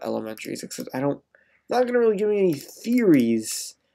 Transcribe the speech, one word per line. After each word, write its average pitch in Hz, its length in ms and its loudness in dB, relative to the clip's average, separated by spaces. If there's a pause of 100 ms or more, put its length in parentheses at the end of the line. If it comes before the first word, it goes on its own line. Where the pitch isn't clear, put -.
elementaries, 110 600 -8
except - 300 -12
I 131 60 -4
don't... 139 220 -4 (480)
not 247 160 0
gonna 247 140 0
really 220 180 2
give 208 120 0
me 208 100 0
any 185 140 4
theories. 135 1200 2 (200)